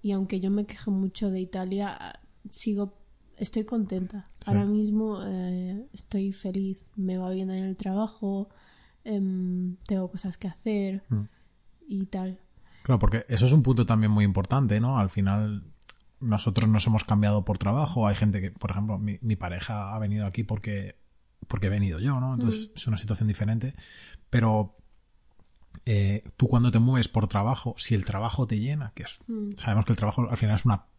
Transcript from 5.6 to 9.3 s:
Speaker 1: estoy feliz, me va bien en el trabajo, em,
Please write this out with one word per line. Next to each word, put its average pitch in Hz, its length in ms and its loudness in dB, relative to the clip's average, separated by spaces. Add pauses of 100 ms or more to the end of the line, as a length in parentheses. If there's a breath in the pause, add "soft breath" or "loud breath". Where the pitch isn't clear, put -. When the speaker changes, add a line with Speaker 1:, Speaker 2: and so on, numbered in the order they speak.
Speaker 1:
estoy 196 400 -4
feliz, 190 640 -6
me 185 220 -2
va 185 120 -4
bien 185 200 -4
en 185 140 -4
el 190 120 -4
trabajo, 196 720 -4 (560 soft breath)
em, 185 720 -2 (100)